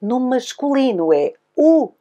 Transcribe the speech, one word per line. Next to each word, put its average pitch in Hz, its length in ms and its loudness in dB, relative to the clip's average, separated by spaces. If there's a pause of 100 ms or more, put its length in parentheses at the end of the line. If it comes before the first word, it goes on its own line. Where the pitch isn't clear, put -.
no 233 200 -4
masculino, 254 920 -2
é 147 200 0 (240)
o 302 340 4 (100)